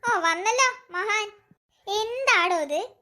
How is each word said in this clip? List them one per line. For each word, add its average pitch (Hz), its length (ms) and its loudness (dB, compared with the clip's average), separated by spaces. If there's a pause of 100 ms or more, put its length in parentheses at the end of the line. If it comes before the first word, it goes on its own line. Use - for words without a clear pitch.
ഓ, 494 60 -4 (100)
വന്നല്ലോ 381 500 2 (220)
മഹാൻ. 415 360 -2 (600)
എന്താടോ 427 760 2
ഇത്? 294 180 -2 (200)